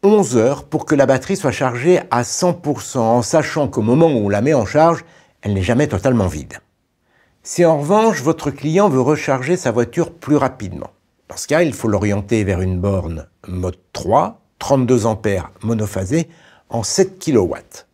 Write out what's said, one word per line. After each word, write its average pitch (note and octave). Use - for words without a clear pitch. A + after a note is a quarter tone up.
onze F#3+
heures B2
pour -
que D#3
la C#3
batterie C3
soit D#3
chargée C3
à A#2+
cent F3
pour D3
cent, A#2
en A#2+
sachant D3+
qu'au A#2
moment C#3
où B2
on G2+
la G#2
met D3
en A#2
charge, D#3
elle G#2
n'est G2
jamais A#2+
totalement A2
vide. D2
Si -
en D#3+
revanche, F#3
votre D3+
client D#3
veut C3
recharger C#3
sa C3+
voiture A#2+
plus -
rapidement, G#2
dans -
ce -
cas, D3+
il D#3+
faut -
l'orienter G#2
vers F#2
une F#2
borne E2+
mode F2+
trois, D3
trente-deux B2+
ampères G#2
monophasé A2
en A2+
sept F#3+
kilowatts. G2+